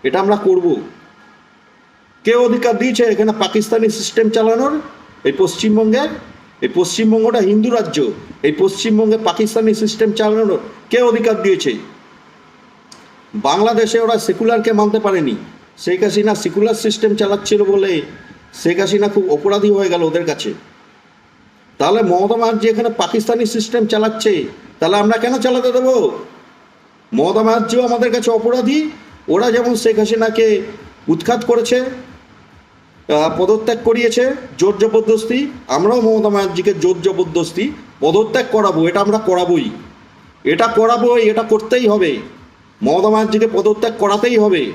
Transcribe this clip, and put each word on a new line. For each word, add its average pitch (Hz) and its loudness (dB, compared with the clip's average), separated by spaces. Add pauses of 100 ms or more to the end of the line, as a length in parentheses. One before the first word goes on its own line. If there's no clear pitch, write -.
এটা 131 -2
আমরা 202 2
করব। 185 0 (1600)
কে 220 2 (140)
অধিকার 233 0
দিয়েছে 240 0 (100)
এখানে 214 2 (120)
পাকিস্তানি 214 0
সিস্টেম - -2
চালানোর 226 0 (500)
এই 135 0
পশ্চিমবঙ্গে? 220 2 (580)
এই 127 -2
পশ্চিমবঙ্গটা 220 2
হিন্দু 214 2
রাজ্য, 170 -4 (460)
এই 143 2
পশ্চিমবঙ্গে 214 2 (100)
পাকিস্তানি 220 0
সিস্টেম 220 -2
চালানোর 214 0 (380)
কে 247 2 (100)
অধিকার 226 0
দিয়েছে? 180 0 (1600)
বাংলাদেশে 214 2
ওরা 226 2
সেকুলারকে 226 0
মানতে 208 2
পারেনি, 180 0 (480)
শেখ 180 -2
হাসিনা 208 2
সেকুলার 208 0
সিস্টেম 214 0
চালাচ্ছিল 208 0
বলে 196 2 (680)
শেখ 170 0
হাসিনা 202 0
খুব 202 0 (100)
অপরাধী 202 0
হয়ে 196 2
গেল 175 0
ওদের 165 -2
কাছে। 139 -6 (1300)
তাহলে 202 2
মমতা 196 0
ব্যানার্জি 226 0
এখানে 226 0 (120)
পাকিস্তানি 233 0 (100)
সিস্টেম 226 -2
চালাচ্ছে, 220 0 (440)
তাহলে 175 0
আমরা 214 2
কেন 240 -2 (120)
চালাতে 247 0
দেবো? 254 2 (1160)
মমতা 180 0
ব্যানার্জিও 226 0
আমাদের 240 0
কাছে 240 -2
অপরাধী। 240 0 (480)
ওরা 196 0
যেমন 240 0
শেখ 220 0
হাসিনাকে 220 0 (600)
উৎখাত 214 0
করেছে, 240 0
আহ, - -6
পদত্যাগ 220 0
করিয়েছে 233 2 (340)
জোর 196 2
জবরদস্তি, 220 0 (280)
আমরাও 190 2
মমতা 220 2
ব্যানার্জিকে 190 0 (100)
জোর 180 2
জবরদস্তি 170 -2 (340)
পদত্যাগ 214 0
করাবো, 202 2
এটা 202 0
আমরা 208 0 (100)
করাবোই, 175 0 (800)
এটা 170 2 (100)
করাবোই, 233 4
এটা 220 0
করতেই 226 0
হবে। 196 2 (720)
মমতা 170 2
ব্যানার্জিকে 214 0
পদত্যাগ 214 0
করাতেই 208 0
হবে 196 2 (120)